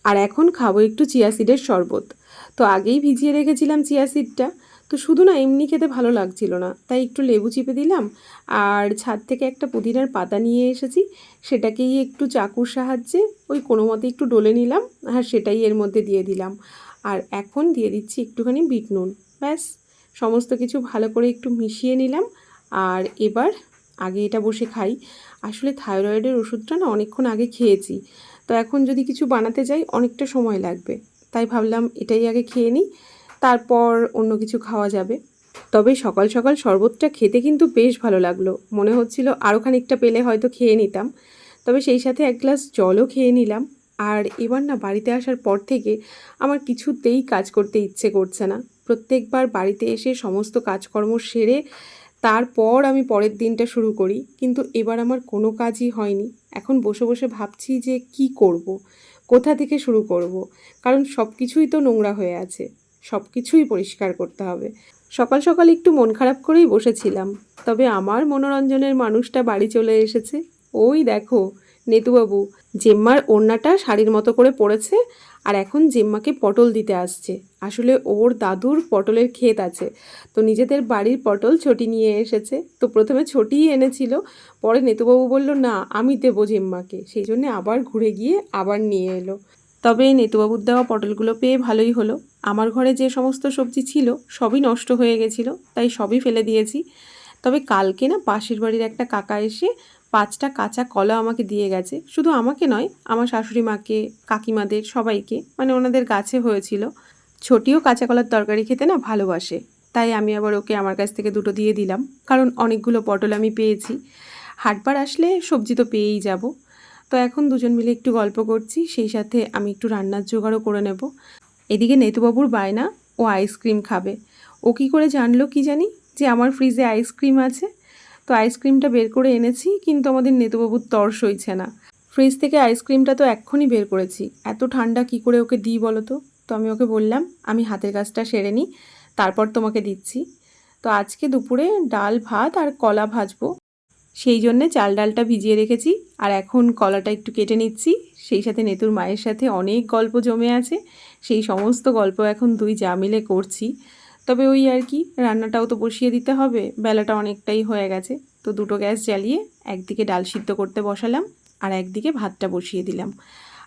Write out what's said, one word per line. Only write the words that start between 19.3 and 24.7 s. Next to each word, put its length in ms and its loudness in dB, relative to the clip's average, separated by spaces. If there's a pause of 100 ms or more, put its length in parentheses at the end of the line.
ব্যাস, 220 -4 (520)
সমস্ত 400 -2
কিছু 260 -2
ভালো 300 -4
করে 200 0
একটু 200 -6
মিশিয়ে 460 -4
নিলাম। 300 -2 (460)
আর 320 -2 (160)
এবার 320 0 (460)
আগে 280 -4
এটা 140 -4
বসে 260 -4
খাই। 300 -4 (460)